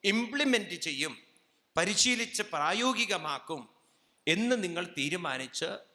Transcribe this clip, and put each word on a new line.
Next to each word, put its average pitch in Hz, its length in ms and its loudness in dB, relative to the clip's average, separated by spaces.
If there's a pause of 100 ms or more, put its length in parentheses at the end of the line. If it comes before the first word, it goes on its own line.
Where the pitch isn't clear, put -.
ഇംപ്ലിമെന്റ് 226 720 2 (100)
ചെയ്യും, 147 280 -2 (640)
പരിശീലിച്ച് 220 640 2 (100)
പ്രായോഗികമാക്കും 165 1080 0 (640)
എന്ന് 220 360 4
നിങ്ങൾ 175 220 -2 (140)
തീരുമാനിച്ച് 135 680 -2 (260)